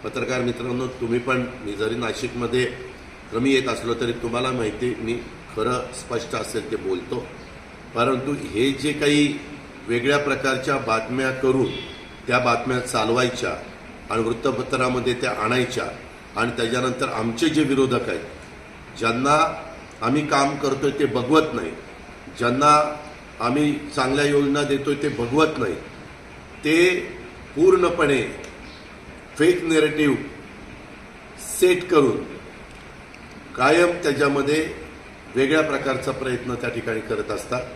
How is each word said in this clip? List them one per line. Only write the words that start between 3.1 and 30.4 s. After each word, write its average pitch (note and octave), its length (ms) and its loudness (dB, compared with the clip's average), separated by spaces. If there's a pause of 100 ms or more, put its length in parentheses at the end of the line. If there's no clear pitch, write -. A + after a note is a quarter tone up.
कमी B2+ 180 2
येत C3 160 4
असलो A#2 260 -2
तरी A#2 180 -2
तुम्हाला A#2+ 400 -2
माहिती, A#2 480 -2
मी A2+ 140 -4 (420)
खरं B2 380 -2
स्पष्ट - 420 -6
असेल G#2+ 360 -4
ते A2 40 -4
बोलतो, F#2 500 -4 (720)
परंतु C3 380 0
हे C3 380 0
जे D3 220 -2
काही D3 460 4 (480)
वेगळ्या A#2+ 300 2
प्रकारच्या C3+ 600 0
बातम्या B2 540 0
करून C3 400 2 (560)
त्या B2 120 10
बातम्या B2 400 4
चालवायच्या A2+ 760 2 (540)
आणि A2 140 2
वृत्तपत्रामध्ये B2+ 920 0
त्या A#2+ 180 -2
आणायच्या A2+ 520 0 (520)
आणि A#2 160 0
त्याच्यानंतर B2 580 -2
आमचे A#2 400 0
जे D3 140 4
विरोधक C3 460 2
आहेत, E2 100 -2 (800)
ज्यांना C3 640 2 (380)
आम्ही C#3+ 260 2
काम C#3+ 280 2
करतोय C#3 360 0
ते C#3+ 140 0
बघवत C3 480 2
नाही, F2+ 180 -4 (680)
ज्यांना D3 580 4 (440)
आम्ही C#3 400 2 (160)
चांगल्या C#3 300 2
योजना C#3+ 380 4
देतोय C#3 320 0
ते C#3+ 140 -2
बघवत B2+ 380 2 (100)
नाही, G#2 160 -2 (920)
ते F3 340 4 (560)
पूर्णपणे E3+ 680 6 (1160)
फेक E3 260 4
नॅरेटिव्ह D3+ 520 4 (1400)